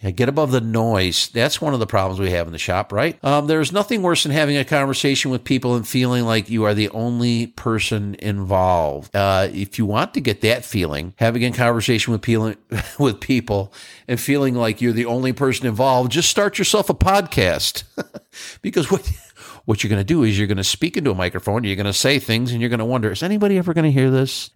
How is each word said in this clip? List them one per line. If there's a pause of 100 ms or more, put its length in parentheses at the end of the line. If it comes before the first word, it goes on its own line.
yeah,
get
above
the
noise.
That's
one
of
the
problems
we
have
in
the
shop,
right?
Um,
"There's
nothing
worse
than
having
a
conversation
with
people
and
feeling
like
you
are
the
only
person
involved."
Uh,
if
you
want
to
get
that
feeling,
having
a
conversation
with
people, (220)
<laughs>
with
people (320)
and
feeling
like
you're
the
only
person
involved,
just
start
yourself
a
podcast. (120)
<laughs> (580)
Because
what, (540)
what
you're
gonna
do
is
you're
gonna
speak
into
a
microphone,
you're
gonna
say
things,
and
you're
gonna
wonder,
"Is
anybody
ever
gonna
hear
this?